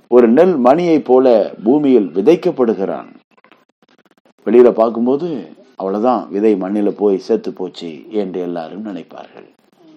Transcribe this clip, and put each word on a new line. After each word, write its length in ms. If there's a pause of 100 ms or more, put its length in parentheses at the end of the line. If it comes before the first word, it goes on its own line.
ஒரு 200
நெல் 280
மணியை 440
போல 540 (100)
பூமியில் 440
விதைக்கப்படுகிறான். 1000 (1400)
வெளியில 240
பார்க்கும்போது, 580 (480)
"அவ்வளவுதான், 540
விதை 240
மண்ணில 360
போய் 280
செத்து 340
போச்சு" 380 (200)
என்று 300
எல்லாரும் 440
நினைப்பார்கள். 640 (500)